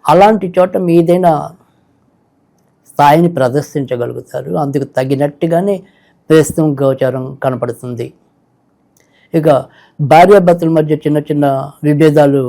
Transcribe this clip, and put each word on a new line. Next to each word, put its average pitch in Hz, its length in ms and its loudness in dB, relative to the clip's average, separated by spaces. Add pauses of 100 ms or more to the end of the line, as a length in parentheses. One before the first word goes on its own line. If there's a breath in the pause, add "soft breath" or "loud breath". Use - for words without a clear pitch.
అలాంటి 196 440 2 (100)
చోట 180 180 0 (140)
మీదైనా 170 420 2 (1600)
స్థాయిని 151 480 2
ప్రదర్శించగలుగుతారు. 127 1120 -6 (120)
అందుకు 139 240 -4 (100)
తగినట్టుగానే 160 760 -2 (540 soft breath)
ప్రస్తుతం 156 360 2 (140)
గోచారం 131 440 -2 (180)
కనపడుతుంది. 120 600 -6 (1300)
ఇక 160 140 0 (520 soft breath)
భార్యాభర్తల 175 760 4
మధ్య 156 180 0 (100)
చిన్న 151 140 0 (100)
చిన్న 147 180 -2 (400)
విభేదాలు 147 640 2